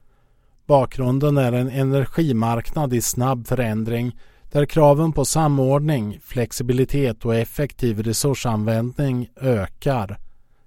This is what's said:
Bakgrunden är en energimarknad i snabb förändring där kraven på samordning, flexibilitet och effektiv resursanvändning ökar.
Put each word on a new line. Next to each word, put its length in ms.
Bakgrunden 680
är 140
en 180
energimarknad 1200
i 80
snabb 460
förändring 680
där 140
kraven 480
på 120
samordning, 1000
flexibilitet 1000
och 100
effektiv 680
resursanvändning 1300
ökar. 760